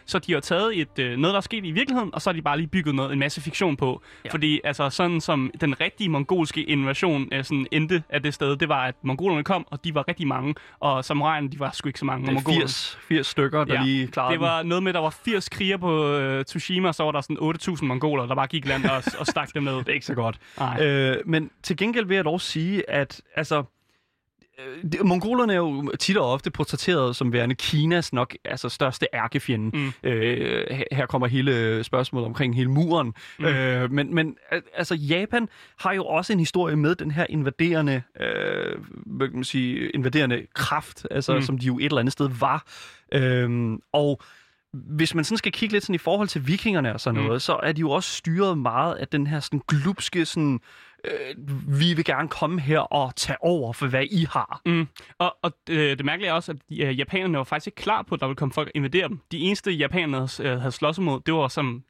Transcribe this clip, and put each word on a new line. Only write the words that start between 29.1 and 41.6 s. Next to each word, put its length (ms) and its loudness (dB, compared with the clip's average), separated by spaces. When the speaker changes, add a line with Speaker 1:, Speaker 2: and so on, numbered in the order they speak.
Speaker 2:
ærkefjende. 640 0
Speaker 1:
Mm. 140 -2
Speaker 2:
Øh, 600 0
her, 200 -4
her 140 0
kommer 220 0
hele, 300 4
øh, 260 2
spørgsmålet 420 0
omkring 300 0
hele 140 2
muren. 440 2
Speaker 1:
Mm. 60 -2
Speaker 2:
Øh, 460 2
men, 240 0
men, 200 0
al-, 100 0
altså, 220 -2
Japan 540 0
har 140 0
jo 120 -2
også 280 0
en 60 6
historie 360 2
med 200 4
den 160 -4
her 180 0
invaderende, 720 2
øh, 560 -2
hvad 220 -2
kan 100 -10
man 60 -2
sige, 460 -2
invaderende 640 0
kraft, 580 -4
altså, 240 0
Speaker 1:
Mm. 60 2
Speaker 2:
som 160 0
de 80 -2